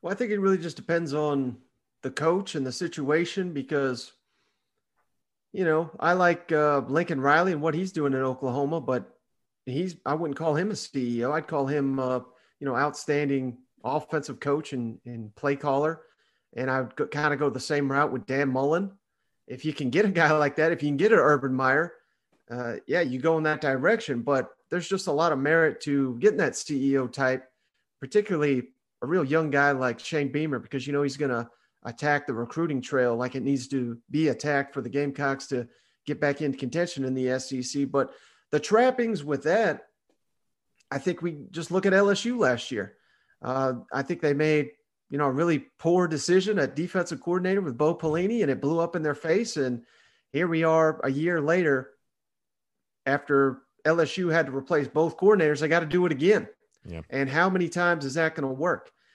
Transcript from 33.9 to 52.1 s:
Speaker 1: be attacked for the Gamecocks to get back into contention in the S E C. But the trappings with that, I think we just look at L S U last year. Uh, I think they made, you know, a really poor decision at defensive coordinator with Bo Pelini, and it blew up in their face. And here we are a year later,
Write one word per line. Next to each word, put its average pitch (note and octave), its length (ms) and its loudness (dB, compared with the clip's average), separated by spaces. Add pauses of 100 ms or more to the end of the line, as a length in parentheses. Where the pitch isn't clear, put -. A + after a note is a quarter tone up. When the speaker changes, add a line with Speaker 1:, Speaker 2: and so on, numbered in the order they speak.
Speaker 1:
be D3+ 200 2
attacked C#3 440 -2
for C#3 80 -6
the A#2 80 -8
Gamecocks C#3 580 -4
to B2 200 -4 (380)
get D3 160 -6
back C#3+ 200 0
into C#3 160 -2
contention C#3 460 -4
in C3 120 -4
the B2+ 120 -2
S B2+ 240 -4
E B2+ 100 -6
C. C#3+ 220 -4
But C3+ 300 -2 (380)
the D3+ 100 2
trappings A3+ 640 2
with C#3+ 180 -2
that, F3 440 0 (1040)
I C3+ 100 -4
think E3+ 220 -4
we D#3+ 300 -8
just D#3+ 180 -10
look F#3+ 160 0
at G3 80 4
L G3+ 160 6
S G3 140 0
U A#3+ 140 -2
last B2+ 340 2
year. G#2 240 -6 (460)
Uh, C3 320 -2 (180)
I C3+ 120 -2
think E3+ 180 -6
they D3 120 2
made, D3+ 360 2 (400)
you C#3+ 80 -6
know, D3 80 0
a C3+ 60 2
really D#3 340 0 (120)
poor F3 300 2
decision F3+ 500 2
at C#3 180 0
defensive F3 460 -4
coordinator F#3 400 0
with C#3 160 -6
Bo D3+ 180 2
Pelini, F3+ 480 0
and C#3+ 80 2
it B2+ 100 -2
blew D#3 180 0
up E3+ 160 -2
in E3 80 -2
their D3 120 0
face. F3+ 420 0
And B2 260 -2 (480)
here E3 160 0
we E3 160 0
are D#3+ 400 4
a C#3 80 0
year D#3+ 300 0
later, D3 500 2 (1120)